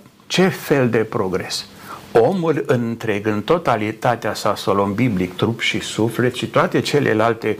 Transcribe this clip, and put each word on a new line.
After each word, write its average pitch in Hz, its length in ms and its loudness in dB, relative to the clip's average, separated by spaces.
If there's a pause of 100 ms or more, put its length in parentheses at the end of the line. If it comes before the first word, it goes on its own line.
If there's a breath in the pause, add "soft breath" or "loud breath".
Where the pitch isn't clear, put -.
(280)
ce 185 200 2
fel 135 420 2
de 117 80 2
progres?” 98 680 -2 (460 loud breath)
Omul 160 560 2
întreg, 113 600 -2
în 107 140 0
totalitatea 113 920 0
sa, 101 220 -2
să - 140 -4
o 98 40 2
luăm 101 200 2
biblic, 95 420 0
trup 110 260 -2
și - 180 -2
suflet 117 560 -2
și - 100 -4
toate 156 340 2
celelalte 113 800 2